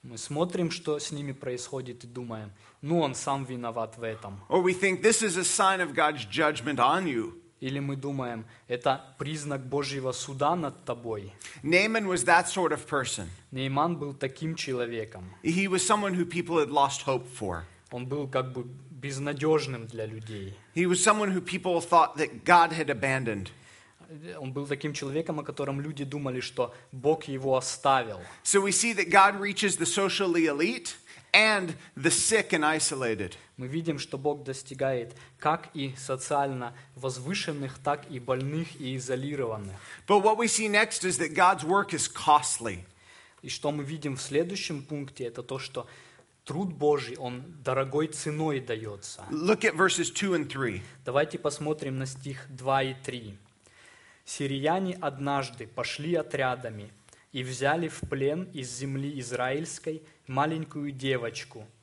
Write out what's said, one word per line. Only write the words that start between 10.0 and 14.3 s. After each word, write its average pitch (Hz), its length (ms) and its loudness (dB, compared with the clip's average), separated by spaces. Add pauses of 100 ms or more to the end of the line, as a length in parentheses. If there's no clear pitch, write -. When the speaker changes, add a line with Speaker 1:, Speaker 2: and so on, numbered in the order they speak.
Speaker 1:
суда 143 420 0
над 156 300 -4
тобой". 113 480 -6 (320)
Speaker 2:
Naaman 202 420 4
was 180 180 0
that 175 220 6
sort 175 240 0
of 147 160 -2
person. 123 400 -2 (240)
Speaker 1:
Нейман 139 460 0
был 143 180 -6
таким 139 400 -4